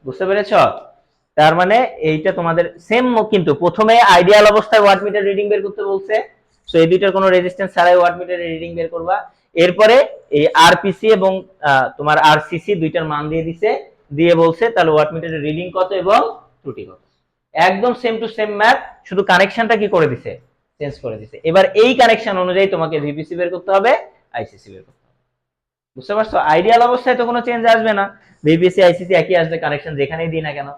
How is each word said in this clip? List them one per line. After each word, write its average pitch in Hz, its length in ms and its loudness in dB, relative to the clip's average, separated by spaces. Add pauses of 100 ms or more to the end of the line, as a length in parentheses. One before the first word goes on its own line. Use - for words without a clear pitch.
বুঝতে 135 240 -8
পেরেছ? 202 220 -2 (840)
তার 156 220 4
মানে 196 180 2 (320)
এইটা 156 300 -2
তোমাদের 170 260 -2 (220)
সেম, 247 180 0 (260)
কিন্তু 180 200 0 (100)
প্রথমে 214 340 2 (200)
আইডিয়াল 202 380 6
অবস্থায় 214 300 2
ওয়াট 196 220 4
মিটার 202 240 -2
রিডিং 202 220 -4
বের 196 140 0
করতে 196 160 -10 (100)
বলছে, 196 240 -4 (540)
so - 140 -8
এই 165 80 2
দুইটার 190 260 0
কোনো 190 180 0
রেজিস্ট্যান্স 180 400 -4
ছাড়াই 180 240 4
ওয়াট 175 200 0
মিটারের 175 340 -8
রিডিং 170 240 -12
বের 165 160 -6
করবা। 170 220 -4 (480)
এরপরে 208 320 4 (420)
এই 147 80 2 (200)
আরপিসি 185 420 0 (100)
এবং, 190 140 0 (380)
আহ, 131 160 2 (120)
তোমার 151 200 0 (140)
আরসিসি 160 400 -2 (120)
দুইটার 160 280 -4
মান 147 200 -6
দিয়ে 165 160 -4
দিছে, 170 220 -4 (480)
দিয়ে 170 240 4
বলছে 165 240 2 (100)
তাহলে 165 200 2
ওয়াট 151 180 2
মিটারের 160 340 -8
রিডিং 170 200 -6 (100)
কত 185 120 -2 (140)
এবং 202 160 2 (420)
ত্রুটি - 280 -16
কত। 92 120 -20 (680)
একদম 202 240 -2 (100)
same 226 200 -4
to 226 60 -8 (100)
same 208 240 -6
math, 254 200 2 (260)
শুধু 196 140 -4 (100)
কানেকশনটা 208 500 0
কি 208 140 -4
করে 156 180 2
দিছে? 117 180 -12 (480)
চেঞ্জ 143 240 -10
করে 110 180 -10
দিছে। - 140 -20 (140)
এবার 190 160 6 (180)
এই 254 80 4 (100)
কানেকশন 226 420 2
অনুযায়ী 185 320 0
তোমাকে 160 200 -4 (100)
ভিপিসি 151 340 -10
বের 175 140 -4
করতে 180 220 -8
হবে, 208 160 2 (460)
আইসিসি 104 360 -14
বের 95 140 -20
করতে - 200 -20
হবে। - 100 -20 (800)
বুঝতে 160 200 -10
পারছো? 214 200 -2 (160)
আইডিয়াল 220 360 4
অবস্থায় 247 300 -2
তো 240 100 -2
কোনো 240 180 -4
চেঞ্জ 233 160 -4 (120)
আসবে 220 240 -2
না, 196 60 -2 (420)
ভিপিসি, 175 400 2
আইসিসি 180 340 0
একই 180 200 -2
আসবে, 165 220 -4
কানেকশন 147 380 -6
যেখানেই 160 320 -4
দিই 160 140 -6
না 147 100 -8
কেন। 139 200 -12